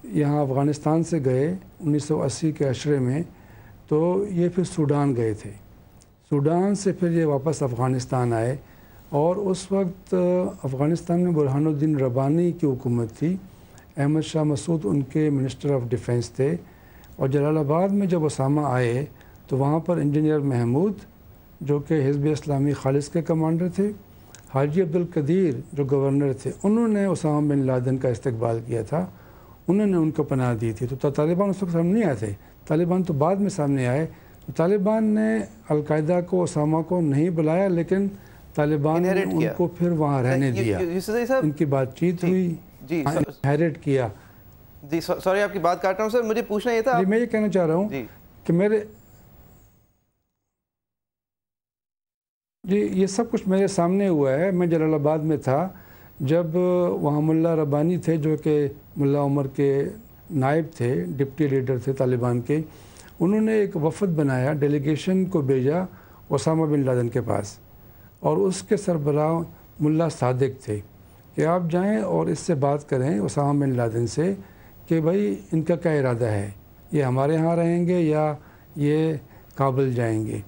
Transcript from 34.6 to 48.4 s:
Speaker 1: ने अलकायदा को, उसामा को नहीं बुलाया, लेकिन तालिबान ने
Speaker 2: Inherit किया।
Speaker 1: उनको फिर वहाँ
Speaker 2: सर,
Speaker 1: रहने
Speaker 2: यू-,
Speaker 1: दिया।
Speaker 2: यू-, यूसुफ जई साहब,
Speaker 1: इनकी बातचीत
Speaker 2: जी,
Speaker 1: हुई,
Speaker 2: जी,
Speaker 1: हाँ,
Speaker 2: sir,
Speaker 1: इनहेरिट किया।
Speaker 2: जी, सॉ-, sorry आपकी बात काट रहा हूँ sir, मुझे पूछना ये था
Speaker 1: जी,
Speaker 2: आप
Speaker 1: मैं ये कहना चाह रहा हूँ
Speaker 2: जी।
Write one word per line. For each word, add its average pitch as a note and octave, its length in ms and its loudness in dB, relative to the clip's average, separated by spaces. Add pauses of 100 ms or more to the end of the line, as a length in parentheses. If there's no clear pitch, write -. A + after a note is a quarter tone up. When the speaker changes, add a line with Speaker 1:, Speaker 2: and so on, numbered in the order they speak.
Speaker 1:
ने G#3+ 360 0 (300)
अलकायदा D3+ 500 0
को, F3+ 220 -2
उसामा D#3 400 0
को F3+ 180 -2
नहीं D3+ 300 2
बुलाया, E3 380 0
लेकिन F#3 400 0 (480)
तालिबान D3+ 460 2
ने F#3 80 2
Speaker 2:
Inherit F#3+ 280 0
किया। D#3+ 120 2
Speaker 1:
उनको F3 180 0
फिर F3 220 -2
वहाँ D3 320 2
Speaker 2:
सर, A#2+ 60 2
Speaker 1:
रहने C3+ 200 2
Speaker 2:
यू-, A#2+ 80 0
Speaker 1:
दिया। G#2+ 220 0
Speaker 2:
यू-, E3 120 -2
यूसुफ F#3+ 260 -2
जई A#3+ 100 0
साहब, B3+ 180 2
Speaker 1:
इनकी D3+ 200 0
बातचीत C#3 560 0
Speaker 2:
जी, F3 100 0
Speaker 1:
हुई, F#3 280 0 (300)
Speaker 2:
जी, D#3+ 140 -2
Speaker 1:
हाँ, C#3+ 120 -2
Speaker 2:
sir, - 60 0
Speaker 1:
इनहेरिट D3 560 0
किया। C3 360 -2 (720)
Speaker 2:
जी, D#3 160 -4
सॉ-, F3 200 -4
sorry F#3+ 200 2
आपकी G3+ 180 -2
बात G3+ 240 0
काट F#3+ 120 0
रहा A3 80 -2
हूँ A3 80 0
sir, A#3+ 120 2
मुझे A3 200 0
पूछना G#3+ 300 -2
ये A3+ 100 0
था B3+ 160 2
Speaker 1:
जी, F#3+ 60 2
Speaker 2:
आप F#3+ 60 2
Speaker 1:
मैं A3 80 2
ये A#3+ 80 0
कहना G#3+ 220 0
चाह F3 180 2
रहा D#3 100 2
हूँ G3+ 140 -2
Speaker 2:
जी। C3+ 120 -6 (440)